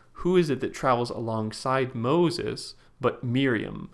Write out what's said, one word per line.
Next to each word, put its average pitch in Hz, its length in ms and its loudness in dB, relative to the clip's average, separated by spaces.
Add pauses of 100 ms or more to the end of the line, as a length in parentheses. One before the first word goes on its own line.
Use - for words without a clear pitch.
(120)
who 180 240 0
is 175 140 6
it 127 100 0
that - 140 -4
travels 120 360 2
alongside 117 840 -2
Moses 127 800 0 (240)
but - 240 0
Miriam? 120 720 0